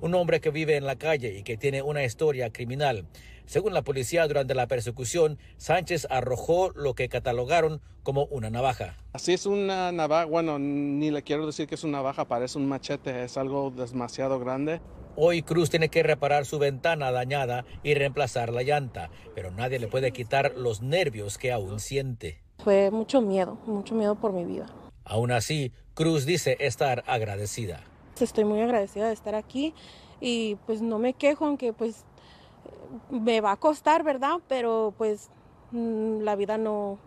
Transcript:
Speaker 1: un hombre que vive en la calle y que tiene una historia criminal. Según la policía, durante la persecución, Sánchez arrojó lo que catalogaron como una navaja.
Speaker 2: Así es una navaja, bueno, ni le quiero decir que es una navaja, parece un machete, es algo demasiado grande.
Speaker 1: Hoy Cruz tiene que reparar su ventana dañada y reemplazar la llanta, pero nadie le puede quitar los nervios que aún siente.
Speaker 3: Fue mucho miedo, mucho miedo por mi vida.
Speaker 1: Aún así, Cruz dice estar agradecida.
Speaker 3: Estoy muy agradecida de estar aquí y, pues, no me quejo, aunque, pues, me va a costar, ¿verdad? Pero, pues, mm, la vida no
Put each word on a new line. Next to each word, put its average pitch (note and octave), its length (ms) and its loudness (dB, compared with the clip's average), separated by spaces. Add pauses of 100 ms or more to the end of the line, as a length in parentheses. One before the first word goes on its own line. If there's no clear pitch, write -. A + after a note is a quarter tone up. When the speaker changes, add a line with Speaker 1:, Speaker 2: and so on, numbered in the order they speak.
Speaker 1:
un E3+ 140 0
hombre E3 260 4
que D#3+ 80 2
vive D3+ 260 2
en C#3 100 -2
la C3+ 120 -2
calle B2 400 -2
y G2+ 60 -12
que A2+ 140 -6
tiene C3+ 240 0
una C#3+ 220 -2
historia B2+ 480 0
criminal. B2+ 540 -2 (400)
Según F#3 280 0
la D#3+ 80 4
policía, C#3+ 460 0
durante C#3 260 0
la B2+ 140 0
persecución, B2+ 720 0 (180)
Sánchez E3 540 0
arrojó C3+ 640 2
lo C#3 180 -2
que B2 160 -2
catalogaron C3 720 2 (220)
como C#3 220 0
una A2 260 -6
navaja. A#2+ 460 -2 (140)
Speaker 2:
Así - 220 0
es F3+ 140 0
una F#3+ 440 0
navaja, E3 340 2
bueno, D#3+ 340 0
ni C#3+ 500 0
le D3 140 -2
quiero D3+ 240 -2
decir D3+ 200 -4
que - 60 -6
es D3+ 100 -8
una D3 140 -2
navaja, C#3 300 -2
parece B2+ 320 -2
un C#3 80 2
machete, C3+ 560 -4
es B2 140 -6
algo C3+ 340 -2
demasiado B2+ 680 -4
grande. C#3 420 -2 (340)
Speaker 1:
Hoy E3 260 4
Cruz E3 300 2
tiene D#3+ 180 4
que E3 140 4
reparar C#3+ 420 4
su D3+ 140 -4
ventana C#3+ 520 2
dañada B2+ 540 -2 (160)
y C#3+ 140 2
reemplazar C3 580 0
la C3 80 0
llanta, B2+ 480 -2 (240)
pero F#2 160 -8
nadie B2 300 -2
le A2+ 80 -4
puede B2 240 0
quitar C3+ 440 0
los A#2 280 -2
nervios C3 560 0
que B2+ 120 0
aún G#2+ 280 -4
siente. B2+ 640 -6 (200)
Speaker 3:
Fue G3 280 6
mucho A3 300 2
miedo, G3 440 0
mucho G#3 300 -4
miedo G#3 180 2
por G#3 200 -2
mi F3+ 100 -2
vida. F#3 240 -8 (380)
Speaker 1:
Aún A#2+ 260 0
así, B2+ 400 0 (240)
Cruz D#3 320 2
dice D3+ 320 2
estar C3+ 480 0
agradecida. G#2 760 -4 (380)
Speaker 3:
Estoy A3+ 240 2
muy G#3+ 180 2
agradecida A3 460 0
de A3+ 60 0
estar G#3 200 -8
aquí B3+ 400 -4 (480)
y, A3+ 340 0 (120)
pues, A3 140 -2
no A3+ 180 0
me B3 140 0
quejo, D4 320 2
aunque, C4 280 -2
pues, A3+ 320 -6 (1040)
me A3+ 300 2
va G#3 140 4
a G3+ 40 -2
costar, D#4 460 4
¿verdad? D4 440 0
Pero, A3+ 500 0
pues, G#3+ 320 -2 (420)
mm, A3 500 -2
la G#3 140 0
vida G3+ 220 0
no G#3 500 -2